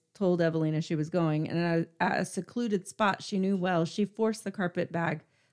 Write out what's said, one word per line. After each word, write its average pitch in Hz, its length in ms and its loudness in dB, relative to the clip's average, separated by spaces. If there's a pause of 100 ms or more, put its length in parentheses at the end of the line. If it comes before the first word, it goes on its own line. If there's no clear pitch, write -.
(140)
told 180 280 2
Evelina 160 400 2
she 165 140 -2
was 151 140 0
going, 160 380 2
and - 100 -2
at 170 220 2
a, - 240 -2
at 185 160 2
a 190 60 0
secluded 202 600 -4
spot - 380 0
she 202 160 -2
knew 190 160 2
well, 175 300 2
she 208 180 -2
forced 220 400 -2
the 196 80 -6
carpet 175 400 -4
bag 165 320 -4 (300)